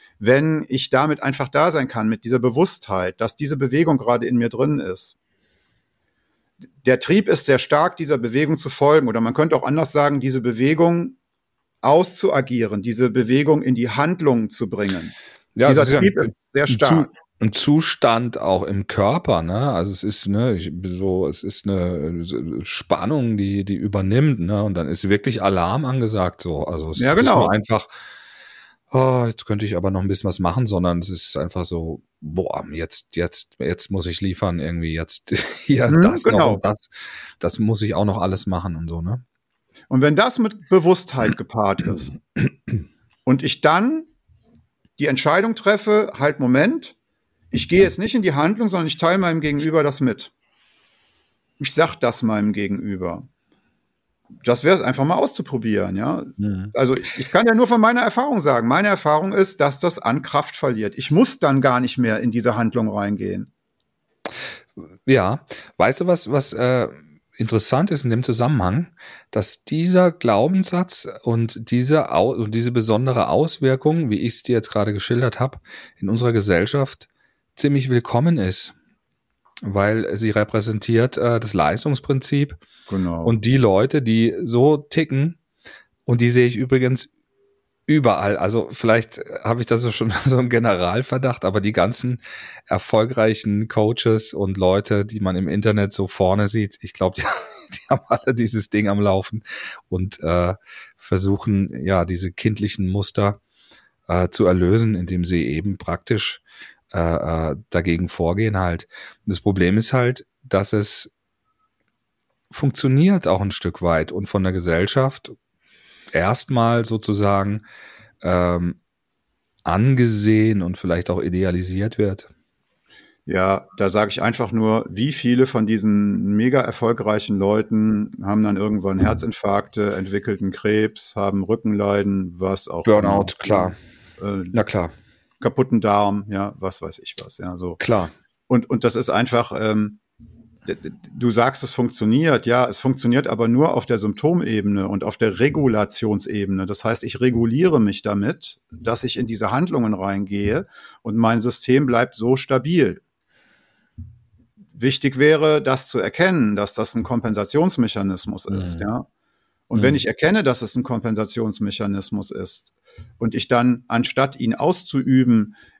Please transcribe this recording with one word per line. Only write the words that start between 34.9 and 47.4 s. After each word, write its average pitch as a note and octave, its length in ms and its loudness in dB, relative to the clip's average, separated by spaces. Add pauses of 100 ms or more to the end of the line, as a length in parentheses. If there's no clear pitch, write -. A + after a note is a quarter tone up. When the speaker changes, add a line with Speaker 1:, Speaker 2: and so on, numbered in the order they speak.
Speaker 2:
jetzt - 380 -6
<laughs> - 340 -4
hier B2 240 2
Speaker 1:
Mhm, D#3+ 120 6
Speaker 2:
das B3 260 4
noch - 40 4
Speaker 1:
genau. D3+ 220 4
Speaker 2:
und F#2+ 100 -8
das, G#2 260 -2 (500)
das - 200 -4
muss G#2+ 220 0
ich G#2 140 -2
auch G2 100 2
noch G2+ 140 0
alles F#2 280 -2
machen" F2+ 280 -4
und E2 120 -6
so, E2 140 -6
ne? A2 240 -6 (640)
Speaker 1:
Und C3 120 2
wenn D3 140 4
das B3 240 2
mit G#3+ 300 -2
Bewusstheit E3 680 2
gepaart G#2 440 0
ist - 320 -6 (1120)
und C3 200 2
ich C3+ 180 -4
dann A#3 440 2 (920)
die C#3+ 80 -2
Entscheidung E3 480 2
treffe, G#3 640 2
"Halt, C#3 220 0
Moment, C#3+ 560 2 (540)